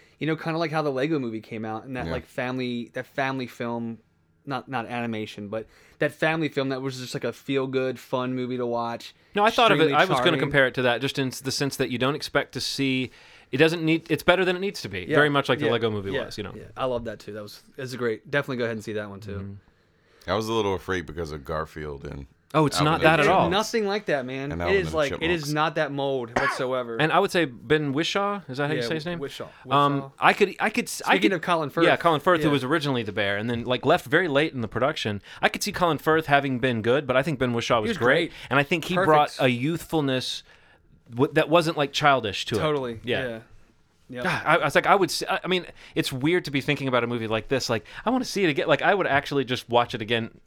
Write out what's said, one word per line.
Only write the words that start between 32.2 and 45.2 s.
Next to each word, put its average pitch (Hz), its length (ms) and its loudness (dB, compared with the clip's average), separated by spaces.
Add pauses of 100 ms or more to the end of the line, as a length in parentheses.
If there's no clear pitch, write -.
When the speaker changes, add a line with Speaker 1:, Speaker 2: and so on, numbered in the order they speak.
Speaker 3:
Firth, 180 200 2
who 151 80 0
Speaker 1:
Yeah. 147 40 2
Speaker 3:
was 131 100 0
originally 139 380 -2
the 104 100 -6
bear, 101 260 -2
and 107 120 -4
then, 117 140 -4
like, 123 240 -2
left - 180 2
very 165 220 2
late 147 260 0
in 127 80 -6
the 110 60 -2
production. 113 520 -2 (220)
I 214 80 4
could - 140 -8
see 208 80 -4
Colin 165 260 0
Firth 156 300 2
having 139 320 2
been 117 240 0
good, 127 240 2
but 127 100 2
I 135 60 4
think 139 160 -2
Ben 127 140 0
Whishaw 117 280 2
was 214 60 0
Speaker 1:
He - 20 0
was 214 80 -2
Speaker 3:
great. 143 320 4
Speaker 1:
great. - 20 -18 (200)
Speaker 3:
And 131 80 4
I 143 40 6
think 165 220 -2
he - 80 -4
Speaker 1:
Perfect. 185 140 2
Speaker 3:
brought 151 320 6
a 143 100 4
youthfulness 135 920 -2 (640)
w-, 127 240 0
that 147 160 4
wasn't, 165 260 4
like, 143 160 0
childish 127 540 2
to 117 100 -2
it. 104 40 2
Speaker 1:
Totally. 131 440 -2
Speaker 3:
Yeah. 113 240 -2
Speaker 1:
Yeah. 113 120 -8 (720)
Yep. 123 160 -6
Speaker 3:
God, 156 200 -2
I, 156 120 6
I 151 80 0
was 143 100 2
like, 175 100 4
I 165 80 6
would 190 160 4
s-, - 180 -4